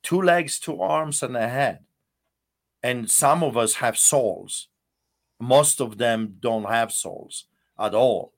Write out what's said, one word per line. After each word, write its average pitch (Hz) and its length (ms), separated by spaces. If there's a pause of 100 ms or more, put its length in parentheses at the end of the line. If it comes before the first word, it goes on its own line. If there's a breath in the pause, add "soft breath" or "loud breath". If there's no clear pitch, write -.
Two 180 180
legs, 175 360
two - 240
arms, 151 400
and 127 140
a 117 140
head. 127 300 (1000)
And 123 300
some 156 320
of 120 140
us 113 180
have 117 220
souls. - 720 (680)
Most 135 440
of 110 160
them 110 420
don't 113 260
have 113 280
souls - 520 (320)
at 104 160
all. 113 440